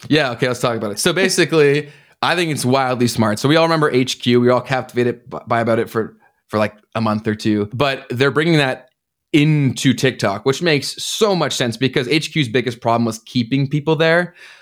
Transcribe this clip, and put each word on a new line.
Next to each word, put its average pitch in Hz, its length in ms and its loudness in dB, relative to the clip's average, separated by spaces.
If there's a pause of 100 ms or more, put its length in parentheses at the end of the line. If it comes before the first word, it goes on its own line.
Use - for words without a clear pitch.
Yeah, 143 260 2
okay, 127 140 -2
let's 123 140 -2
talk 117 160 0
about 107 140 -4
it. 98 80 -10
So 180 120 2
basically, 151 800 2 (160)
<laughs> - 160 -12
I 143 140 0
think 175 160 -2
it's 127 120 -4
wildly 127 440 2
smart. 107 320 0
So 139 100 0
we 151 80 6
all 165 80 4
remember 160 260 2
H 127 300 -2
Q. 123 180 2
We 120 80 2
were 123 60 4
all 123 80 2
captivated 120 680 -4
b-, - 180 -12
by 117 120 0
about 113 200 0
it 113 100 -4
for, 110 260 -6 (320)
for, 107 120 -2
like, 104 180 -2 (180)
a 113 60 -4
month 107 260 -2
or 107 80 0
two. 104 380 0
But 135 360 -2
they're 127 220 0
bringing 160 260 2
that 131 320 -2 (440)
into 147 600 2
TikTok, 113 520 -2
which 135 160 0
makes 151 420 -2
so 208 320 0
much 147 180 -2
sense 117 220 -2
because 135 320 -2
H 156 240 -2
Q's 151 160 -2
biggest 113 320 -2
problem 117 260 0
was 113 140 -4
keeping 135 480 -2
people 147 300 -2
there. 165 360 0 (280)